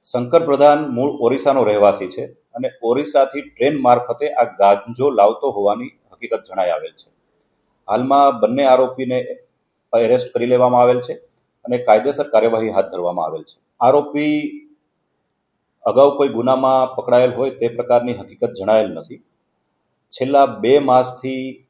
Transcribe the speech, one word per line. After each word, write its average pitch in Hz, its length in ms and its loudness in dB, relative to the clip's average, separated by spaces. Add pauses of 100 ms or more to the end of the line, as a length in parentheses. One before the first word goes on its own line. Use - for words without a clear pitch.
(120)
શંકર 123 340 0
પ્રધાન 143 340 4
મૂળ 139 320 -4
ઓરિસ્સાનો 135 520 0
રહેવાસી 104 440 2
છે - 180 -12
અને - 440 -12 (140)
ઓરિસ્સાથી 139 580 0
ટ્રેન 139 400 -4
મારફતે 123 520 0
આ 123 100 0
ગાંજો 113 680 0
લાવતો 110 420 2
હોવાની 104 340 -2 (280)
હકીકત 110 360 -10
જણાઈ 92 200 -4
આવેલ 78 220 -6
છે. - 180 -20 (800)
હાલમાં 135 500 2
બંને 123 260 0
આરોપીને 127 540 0 (800)
એરેસ્ટ 120 340 0
કરી 120 120 -2
લેવામાં 123 360 2
આવેલ 123 180 4
છે 160 140 -10 (520)
અને 123 120 -4
કાયદેસર 123 520 0
કાર્યવાહી 110 400 0
હાથ 95 160 0
ધરવામાં 87 400 -6
આવેલ 78 180 -10
છે. - 160 -20 (220)
આરોપી 147 800 -2 (1200)
અગાઉ 127 320 4
કોઈ 143 100 2
ગુનામાં 131 680 0
પકડાયેલ 123 380 2
હોય 127 160 -4
તે 117 180 -6
પ્રકારની 120 460 -2
હકીકત - 460 -8
જણાયેલ 104 320 0
નથી. - 260 -16 (920)
છેલ્લા 139 360 2
બે 117 340 2
માસથી 131 920 -2